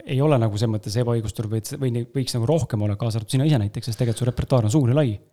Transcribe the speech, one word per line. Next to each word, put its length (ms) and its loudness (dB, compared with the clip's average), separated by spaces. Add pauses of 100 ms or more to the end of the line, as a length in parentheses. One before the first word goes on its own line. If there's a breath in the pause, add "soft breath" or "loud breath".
ei 180 -2
ole 180 4
nagu 220 0
selles 140 0
mõttes 260 -4
ebaõigustatud 500 -2
või 140 -2
et 80 -10
see, 80 -8
või 100 0
neid 220 -4
võiks 240 -2
nagu 100 0
rohkem 380 0
olla, 160 0
kaasa 180 -2
arvatud 160 -4
sina 140 2
ise 100 4
näiteks, 300 -4
sest 100 -6
tegelikult 220 0
su 80 0
repertuaar 400 2
on 60 2
suur 180 4
ja 80 2
lai. 140 2 (180)